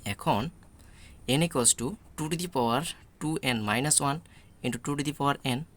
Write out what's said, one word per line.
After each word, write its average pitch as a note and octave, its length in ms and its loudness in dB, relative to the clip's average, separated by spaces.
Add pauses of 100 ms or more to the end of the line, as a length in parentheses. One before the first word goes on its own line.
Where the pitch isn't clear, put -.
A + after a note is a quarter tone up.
(160)
এখন A2+ 280 2 (960)
n - 80 4
equals C3 320 4
to, A2+ 80 -2 (300)
to D#3 80 -4 (160)
the F3 160 -4
power B2 260 2 (380)
two D#3 140 -2 (200)
n A2+ 40 0 (120)
minus C3+ 260 0 (140)
one D3 80 -2 (460)
into A#2+ 200 -2
to D3 60 -2 (180)
the D3 100 -2
power C#3+ 180 2 (200)
n - 20 -4 (180)